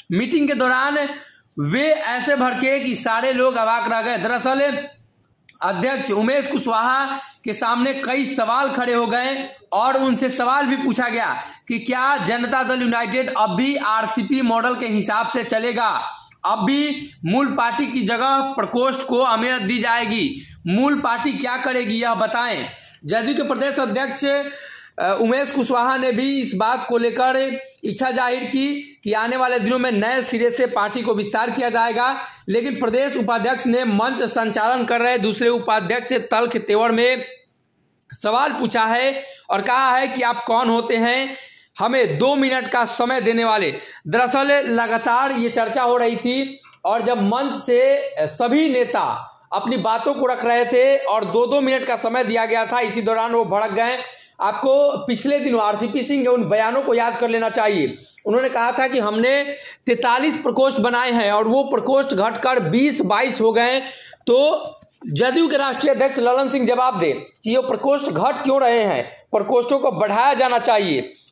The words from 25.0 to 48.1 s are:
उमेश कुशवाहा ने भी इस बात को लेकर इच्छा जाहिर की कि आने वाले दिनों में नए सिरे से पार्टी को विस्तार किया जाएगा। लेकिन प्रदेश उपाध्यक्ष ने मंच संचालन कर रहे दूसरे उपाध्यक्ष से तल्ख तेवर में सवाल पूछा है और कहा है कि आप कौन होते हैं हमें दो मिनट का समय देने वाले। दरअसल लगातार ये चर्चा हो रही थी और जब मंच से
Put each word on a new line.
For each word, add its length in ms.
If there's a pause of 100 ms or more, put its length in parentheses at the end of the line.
उमेश 300
कुशवाहा 460
ने 160
भी 280
इस 140
बात 340
को 100
लेकर 600 (240)
इच्छा 260
जाहिर 340
की 600
कि 80
आने 240
वाले 220
दिनों 200
में 140
नए 300
सिरे 280
से 160
पार्टी 360
को 120
विस्तार 360
किया 200
जाएगा। 460 (320)
लेकिन 260
प्रदेश 420
उपाध्यक्ष 500
ने 180
मंच 380
संचालन 640
कर 160
रहे 180
दूसरे 300
उपाध्यक्ष 600
से 100
तल्ख 380
तेवर 340
में 340 (960)
सवाल 300
पूछा 320
है 380 (280)
और 120
कहा 340
है 120
कि 140
आप 220
कौन 260
होते 260
हैं 400 (420)
हमें 400
दो 160
मिनट 340
का 160
समय 360
देने 240
वाले। 300 (320)
दरअसल 460
लगातार 800
ये 160
चर्चा 340
हो 140
रही 200
थी 440 (240)
और 180
जब 200
मंच 320
से 560 (160)